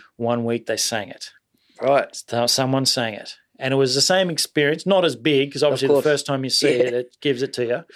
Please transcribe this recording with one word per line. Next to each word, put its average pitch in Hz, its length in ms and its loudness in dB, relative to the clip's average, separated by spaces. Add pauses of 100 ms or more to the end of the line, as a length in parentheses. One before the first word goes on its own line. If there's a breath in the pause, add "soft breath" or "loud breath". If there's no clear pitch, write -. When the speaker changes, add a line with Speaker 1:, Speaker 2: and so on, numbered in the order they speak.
(160 loud breath)
Speaker 1:
One 117 300 -2
week, 117 220 -2
they 110 100 -2
sang 104 320 -4
it. - 220 -18 (500)
Speaker 2:
Right. 131 260 2 (220)
Speaker 1:
So, 120 180 0
someone 131 380 2
sang 113 300 -2
it. - 200 -16 (260)
And 131 120 -2
it 135 40 2
was 131 180 2
the 143 60 0
same 185 300 2
experience, 151 560 -2
not 185 180 4
as 143 100 0
big, 139 380 0
'cause 143 80 -4
Speaker 2:
Of 147 60 4
Speaker 1:
obviously 131 220 0
the 147 40 4
Speaker 2:
course. 135 100 4
Speaker 1:
first 147 220 2
time 135 180 -4
you 131 60 -4
see 135 280 2
Speaker 2:
Yeah. 123 80 4
Speaker 1:
it, 120 80 -2
it 123 280 -4
gives 131 220 0
it - 100 -4
to 123 120 -2
you. 127 180 -2 (120 loud breath)